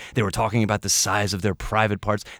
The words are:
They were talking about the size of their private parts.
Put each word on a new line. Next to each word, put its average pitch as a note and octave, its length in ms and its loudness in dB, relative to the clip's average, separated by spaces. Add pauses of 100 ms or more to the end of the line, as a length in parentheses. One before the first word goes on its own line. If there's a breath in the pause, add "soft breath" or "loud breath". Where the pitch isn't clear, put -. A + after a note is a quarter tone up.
(140 loud breath)
They A#2+ 80 2
were G2 80 0
talking A2+ 320 0
about G#2 200 2
the - 60 -4
size G2+ 460 0
of F#2 80 -4
their G#2 140 2
private A2 440 2
parts. G#3 240 -2 (160 loud breath)